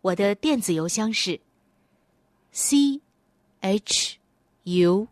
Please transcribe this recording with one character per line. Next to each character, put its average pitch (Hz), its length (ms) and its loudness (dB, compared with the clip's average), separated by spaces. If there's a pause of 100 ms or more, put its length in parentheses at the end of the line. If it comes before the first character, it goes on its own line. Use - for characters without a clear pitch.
我 180 140 0
的 202 200 0
电 294 240 0
子 185 140 -2
邮 160 140 -2
箱 220 240 -2
是 185 280 -4 (1120)
C 285 500 2 (580)
H - 580 -2 (460)
U 180 480 2